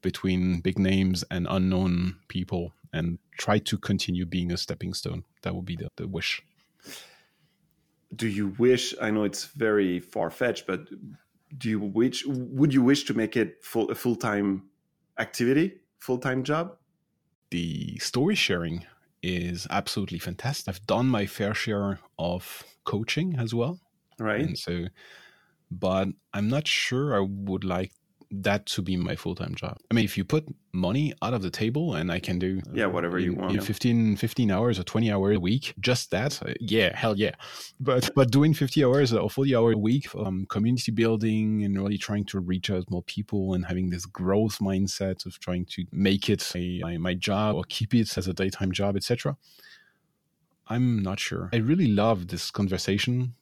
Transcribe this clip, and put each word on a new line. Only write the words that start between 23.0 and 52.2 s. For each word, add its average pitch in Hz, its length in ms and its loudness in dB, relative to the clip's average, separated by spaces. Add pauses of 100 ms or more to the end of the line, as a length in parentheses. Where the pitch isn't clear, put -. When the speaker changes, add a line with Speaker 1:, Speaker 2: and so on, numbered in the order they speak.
Speaker 1:
as 113 140 -2
well. 127 280 -2 (380)
Speaker 2:
Right. 110 220 0
Speaker 1:
And 151 180 -2
so, 87 280 -4 (840)
but 95 380 0 (240)
I'm 104 160 0
not 143 180 0
sure 131 480 0
I 101 140 4
would 98 360 -4
like 92 280 -2 (380)
that 101 360 0
to - 160 -4
be 92 120 0
my 87 220 -2
full-time - 380 -6
job. - 240 -10 (120)
I 117 40 2
mean, 117 100 4
if 98 140 -4
you 95 40 -2
put 156 240 0 (280)
money 104 480 0
out 113 100 -2
of 117 80 -2
the 92 80 -4
table 123 460 -2
and 85 180 -2
I 90 80 -2
can 90 180 -4
do, 92 220 0 (140)
Speaker 2:
Yeah, 110 100 0
whatever 90 340 0
you 90 140 2
Speaker 1:
in, - 60 -2
Speaker 2:
want, 95 140 -2
Speaker 1:
in 101 40 0
Speaker 2:
yeah. 98 80 0
Speaker 1:
fifteen, 113 520 2
fifteen 117 340 0
hours 98 280 2
or 90 40 -4
twenty 110 280 0
hours 101 280 4
a - 20 2
week, 104 400 0
just 123 300 0
that, 113 320 -2
uh, - 180 -6
yeah, 107 340 2
hell 110 220 0
yeah. 104 200 0 (440)
But, 127 340 2
but 131 160 6
doing 147 220 6
fifty 143 320 4
hours 127 300 6
or 104 160 2
forty 139 260 2
hours 113 200 6
a - 20 0
week, 113 360 2
um, 98 360 -2
community 120 420 2
building 110 720 2
and 101 140 0
really 101 180 0
trying 101 300 -2
to 98 120 -4
reach 92 300 -2
out 92 220 0
more 90 120 -2
people 98 520 -2
and 90 100 0
having 90 240 -2
this 87 160 -4
growth 101 540 0
mindset 95 640 -2
of - 160 -14
trying 90 300 -4
to 90 200 -6
make 98 380 2
it - 260 0
a, 90 280 -4
my, 85 160 -4
my 90 160 0
job 104 420 0
or 78 140 -2
keep 110 240 -2
it 113 240 2
as 90 100 -2
a 90 60 -2
daytime 95 380 0
job, 101 220 0
et 98 100 -2
cetera, 139 340 -2 (1300)
I'm 117 360 2
not 95 160 -2
sure. 90 360 -4
I - 20 4
really 139 320 4
love 101 400 4